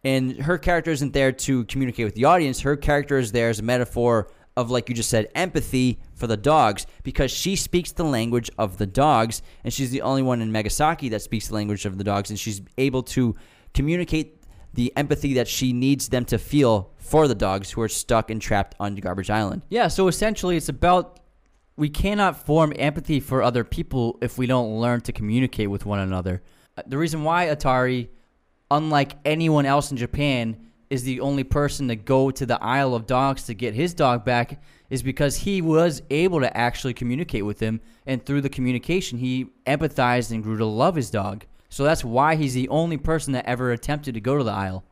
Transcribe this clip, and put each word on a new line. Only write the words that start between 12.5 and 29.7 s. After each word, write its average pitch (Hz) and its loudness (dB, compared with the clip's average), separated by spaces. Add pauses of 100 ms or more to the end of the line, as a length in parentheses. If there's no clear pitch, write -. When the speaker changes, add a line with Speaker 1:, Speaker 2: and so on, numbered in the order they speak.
Speaker 1:
able 131 0
to 120 0 (380)
communicate 156 -2 (320)
the 120 0
empathy 139 0
that 123 2
she 127 0
needs 135 2
them 123 0
to 117 0
feel 117 2
for 151 4
the 123 2
dogs 98 -2
who 117 -4
are 110 -2
stuck - 0
and 110 -6
trapped 98 0
on 104 -4
Garbage 95 -6
Island. 107 -2
Speaker 2:
Yeah, 220 2
so 190 2
essentially 190 0
it's 147 -4
about, 175 2 (560)
we 147 0
cannot 196 0
form 151 4
empathy 147 0
for 131 0
other 120 2
people 120 -4
if 120 -4
we 127 0
don't 120 0
learn 120 0
to - -8
communicate 110 0
with 101 -6
one 101 -2
another. 92 -2 (340)
Uh, - -12
the 135 -6
reason 156 -2
why 170 2
Atari, 127 0 (600)
unlike 147 2 (120)
anyone 156 4
else 143 2